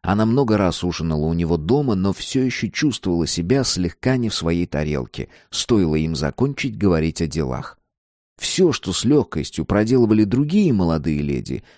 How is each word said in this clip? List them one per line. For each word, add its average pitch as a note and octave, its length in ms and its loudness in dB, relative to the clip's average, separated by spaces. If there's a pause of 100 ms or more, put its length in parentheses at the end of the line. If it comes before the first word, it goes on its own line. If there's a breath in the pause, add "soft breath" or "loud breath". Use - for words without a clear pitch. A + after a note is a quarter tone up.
Она G2+ 240 2
много A2+ 320 2
раз F#2 260 0
ужинала D#2+ 420 -2
у E2 80 0
него E2+ 220 0
дома, A2+ 400 0
но F#2+ 160 0
всё - 320 -2
ещё A#2+ 260 -2
чувствовала F2+ 560 0
себя F#2+ 380 0
слегка - 540 -2
не A#2 100 -2
в G2+ 80 -4
своей E2+ 300 0
тарелке, D2 640 -6 (200 soft breath)
стоило F2+ 460 0
им D#2+ 180 0
закончить A2 640 -4
говорить E2+ 440 0
о E2 60 0
делах. C#2+ 520 -6 (580)
Всё, F3 360 2
что - 180 -6
с - 140 -4
лёгкостью G#2+ 580 0
проделывали A2 600 4
другие D3 500 2
молодые D#2+ 480 0
леди, C2+ 420 -6 (140 soft breath)